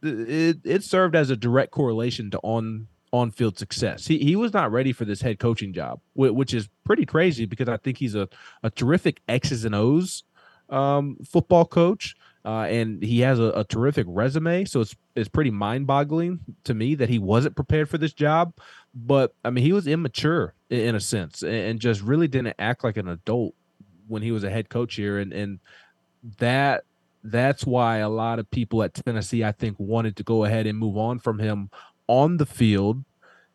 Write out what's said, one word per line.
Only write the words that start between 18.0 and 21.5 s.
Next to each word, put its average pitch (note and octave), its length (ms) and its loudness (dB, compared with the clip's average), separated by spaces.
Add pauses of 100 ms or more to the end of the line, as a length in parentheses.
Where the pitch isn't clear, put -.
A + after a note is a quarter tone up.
job. D#3+ 400 2 (400)
But, B2+ 400 2 (100)
I A#2 60 -2
mean, B2 140 0
he D#3+ 100 4
was G3 140 0
immature D3+ 640 -2 (160)
i-, A#2+ 60 -2
in A#2 180 0
a G#2 60 -2
sense F#2+ 420 -6
and, F#2 140 -4